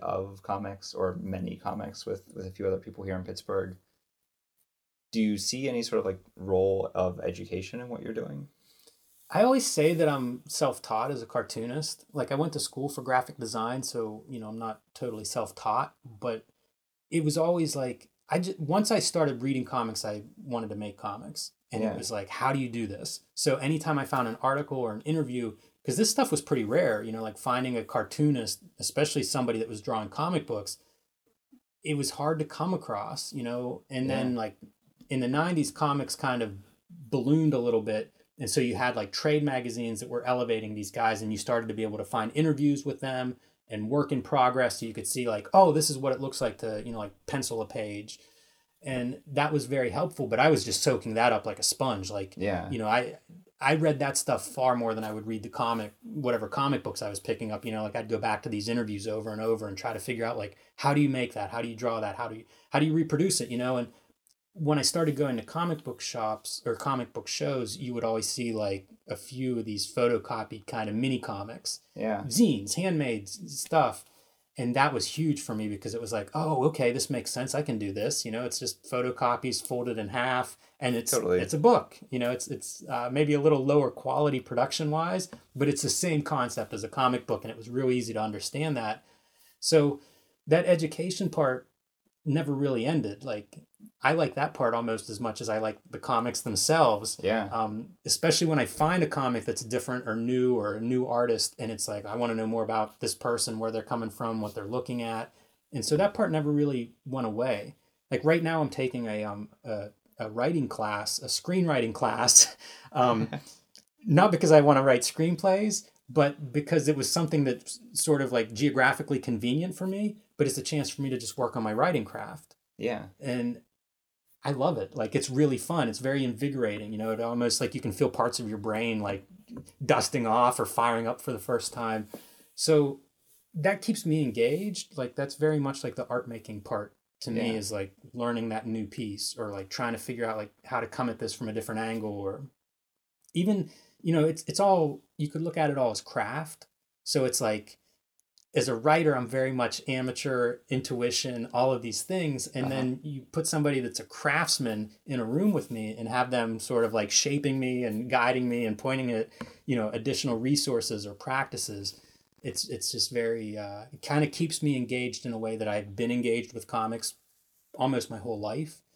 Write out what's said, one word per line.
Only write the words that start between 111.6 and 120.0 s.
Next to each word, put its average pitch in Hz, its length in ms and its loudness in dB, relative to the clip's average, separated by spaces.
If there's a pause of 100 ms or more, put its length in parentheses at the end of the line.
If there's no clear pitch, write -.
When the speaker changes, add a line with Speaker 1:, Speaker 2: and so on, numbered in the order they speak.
Speaker 2:
class, 117 640 6 (160)
<laughs> - 180 -20
um, 117 380 4 (380)
Speaker 1:
<laughs> - 380 -20
Speaker 2:
not 190 260 8
because 156 200 6
I 156 80 12
wanna 143 240 8
write 127 180 6
screenplays, 196 840 2 (220)
but 143 420 2
because 147 360 2
it 151 80 4
was 131 160 0
something 165 340 2
that 123 180 0
s-, - 160 -12 (140)
sort 147 280 2
of, 127 100 0
like, 117 220 2
geographically 135 640 4
convenient 127 560 0
for 185 120 -4
me, 208 300 -2 (200)